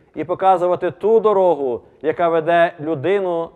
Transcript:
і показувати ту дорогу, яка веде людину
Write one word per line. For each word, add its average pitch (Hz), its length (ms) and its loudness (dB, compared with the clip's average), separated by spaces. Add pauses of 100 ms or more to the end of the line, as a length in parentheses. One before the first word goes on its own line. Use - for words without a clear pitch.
(160)
і 151 80 -8
показувати 180 680 0
ту 220 280 2
дорогу, 175 640 0 (200)
яка 160 280 -2
веде 170 500 2
людину 165 760 -2